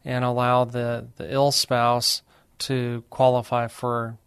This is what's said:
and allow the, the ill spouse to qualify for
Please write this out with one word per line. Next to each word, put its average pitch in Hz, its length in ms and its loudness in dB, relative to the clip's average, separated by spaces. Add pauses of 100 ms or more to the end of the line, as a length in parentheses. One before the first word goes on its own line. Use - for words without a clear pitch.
and 127 220 -4
allow 123 400 2
the, 120 500 -4
the - 180 -10
ill 139 180 4
spouse 120 720 0 (360)
to 120 520 -4
qualify 123 580 2
for 117 600 -4